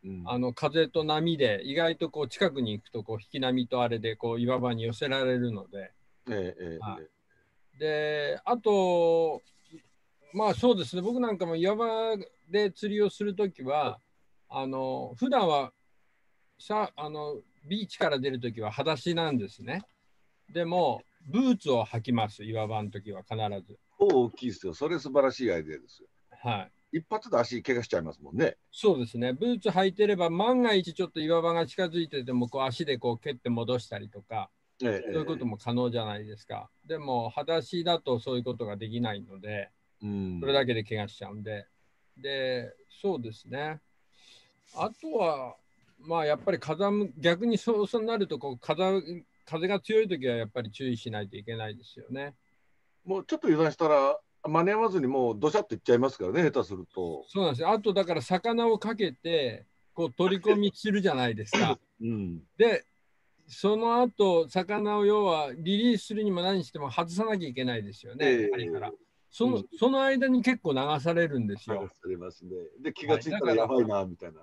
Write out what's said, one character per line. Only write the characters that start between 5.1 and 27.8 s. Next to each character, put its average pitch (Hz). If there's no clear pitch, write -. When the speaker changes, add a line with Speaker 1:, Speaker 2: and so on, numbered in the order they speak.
Speaker 2:
れ 127
る 123
の 98
で。 98
Speaker 1:
え 95
え、 92
え 82
え、 -
Speaker 2:
は 101
い。 78
Speaker 1:
え 78
え。 151
Speaker 2:
で、 -
あ 240
と、 175
ま 208
あ、 185
そ 247
う 208
で 165
す 123
ね、 180
僕 240
な 240
ん 196
か 180
も 165
岩 185
場 226
で 202
釣 208
り 208
を 202
す -
る 208
と 202
き 143
は、 135
あ 135
の、 131
普 262
段 240
は、 143
さ-、 208
あ 147
の、 151
ビ 202
ー -
チ -
か 170
ら 139
出 135
る 131
と 120
き 110
は 104
裸 139
足 160
な 165
ん 131
で 101
す -
ね。 156
で 170
も、 165
ブ 160
ー 254
ツ 147
を 117
履 113
き 123
ま 110
す、 104
岩 110
場 107
の 101
と 101
き 104
は 95
必 -
ず。 -
Speaker 1:
お、 160
大 113
き -
い -
で 101
す 92
よ。 85
そ 143
れ 170
素 147
晴 135
ら 131
し 123
い 104
ア 85
イ 80
デ 76
ア 71
で -
す -
よ。 -
Speaker 2:
は 107
い。 156
Speaker 1:
一 160
発 214
で 160
足 117
怪 127
我 120